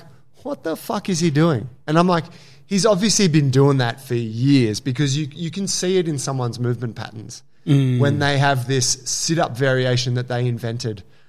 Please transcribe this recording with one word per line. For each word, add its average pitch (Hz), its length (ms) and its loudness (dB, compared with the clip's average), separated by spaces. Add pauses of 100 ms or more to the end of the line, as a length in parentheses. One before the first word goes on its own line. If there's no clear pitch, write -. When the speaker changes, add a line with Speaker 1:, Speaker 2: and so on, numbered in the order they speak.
(440)
Speaker 1:
"What 277 200 -8
the 320 140 -4
fuck 208 320 -6
is 175 100 -2
he 170 100 2
doing?" 147 400 2 (180)
And 151 100 2
I'm 175 100 4
like, 170 180 0 (400)
he's 190 200 0
obviously 208 420 2
been 147 220 4
doing 139 300 4
that 117 200 -2
for - 160 -6
years 117 640 2
because 139 380 -2
you, 156 160 -4
you 165 180 -8
can 196 160 -6
see 185 300 0
it 170 100 2
in 151 120 -2
someone's 123 400 -4
movement 120 360 -2
patterns - 480 -14 (220)
Speaker 2:
Mm. 135 340 4
Speaker 1:
when 143 200 2
they 143 180 2
have 135 300 2
this 131 200 0 (160)
sit-up 156 540 -2
variation 127 560 0
that 123 160 -4
they 123 180 -2
invented 113 560 -6 (260)